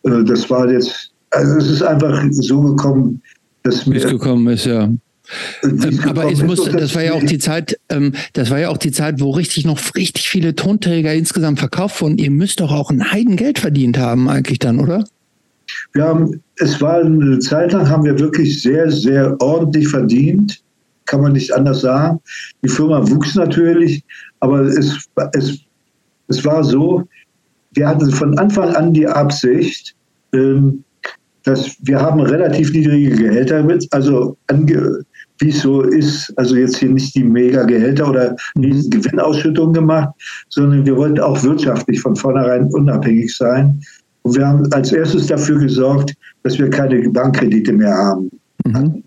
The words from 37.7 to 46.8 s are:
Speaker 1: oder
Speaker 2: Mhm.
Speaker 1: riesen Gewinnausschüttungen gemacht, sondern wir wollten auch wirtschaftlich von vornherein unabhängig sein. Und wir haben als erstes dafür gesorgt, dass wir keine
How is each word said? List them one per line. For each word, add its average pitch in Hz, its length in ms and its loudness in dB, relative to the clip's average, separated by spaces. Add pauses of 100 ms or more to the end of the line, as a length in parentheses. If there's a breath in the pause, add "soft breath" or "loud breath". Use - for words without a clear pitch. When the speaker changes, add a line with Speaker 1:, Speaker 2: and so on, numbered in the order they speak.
Speaker 1:
oder 123 280 0 (180 loud breath)
Speaker 2:
Mhm. 131 100 0
Speaker 1:
riesen 139 260 0
Gewinnausschüttungen 160 840 0
gemacht, 160 400 0 (360 loud breath)
sondern 143 360 2
wir 135 100 2
wollten 151 240 0
auch 143 220 0
wirtschaftlich 131 580 0
von 117 140 -2
vornherein 127 520 0
unabhängig 117 720 0
sein. 135 460 0 (400 loud breath)
Und 123 140 0
wir 139 100 2
haben 147 260 2
als 139 200 0
erstes 160 340 0
dafür 147 320 0
gesorgt, 139 560 0 (300 loud breath)
dass 139 140 -2
wir 135 120 0
keine 127 400 0